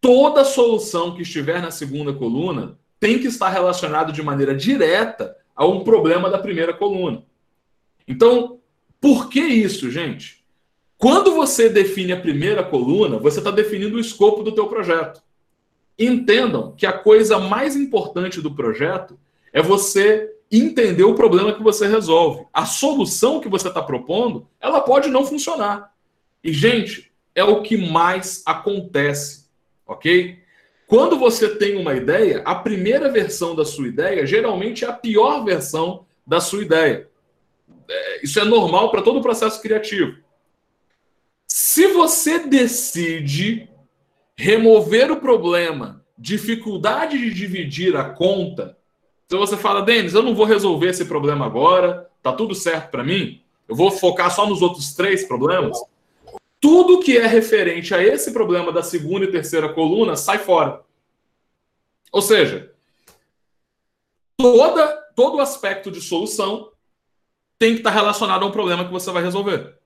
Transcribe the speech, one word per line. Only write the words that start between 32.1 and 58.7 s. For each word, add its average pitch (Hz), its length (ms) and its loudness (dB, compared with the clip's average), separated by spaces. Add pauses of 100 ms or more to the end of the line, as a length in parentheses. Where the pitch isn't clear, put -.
a 175 100 -2
primeira 220 560 -2
versão 180 420 -2
da 156 120 -2
sua 139 240 -8
ideia 160 360 -2
geralmente 214 600 -2
é - 20 -8
a 240 60 -8
pior 233 500 0
versão 170 640 -4 (200)
da 160 140 0
sua 196 240 -6
ideia. 160 460 0 (800)
É, - 340 -8
isso 143 160 -4
é 208 60 0
normal 214 440 2
pra 202 120 -2
todo 262 180 2
o - 20 -8
processo 226 400 -2
criativo. 214 560 -4 (1300)
Se - 420 2
você 339 520 2
decide 202 1300 -2 (680)
remover 220 720 4
o 302 80 -2
problema, 170 840 -2 (120)
dificuldade 214 1000 -4
de 233 160 -4
dividir 180 640 -4
a 135 80 -4
conta, 175 720 -4 (480)
então 185 140 -4
você 202 180 0
fala, 202 240 -2
"Denis, 202 320 0
eu 214 100 4
não 254 100 0
vou 214 120 2
resolver 196 420 0
esse 180 160 -4
problema 147 420 -4
agora, 175 640 2 (140)
tá 131 80 -2
tudo 208 240 -4
certo 165 360 -4
pra 127 120 -6
mim, 175 380 -4 (260)
eu 113 80 -8
vou 185 160 4
focar 180 400 0
só 208 160 0
nos 190 140 -2
outros - 320 -2
três 185 320 -2
problemas." 135 520 -2 (840)
Tudo 359 400 8
que 254 180 4
é 226 100 4
referente 208 640 2
a 175 80 2
esse 262 300 2
problema 175 400 0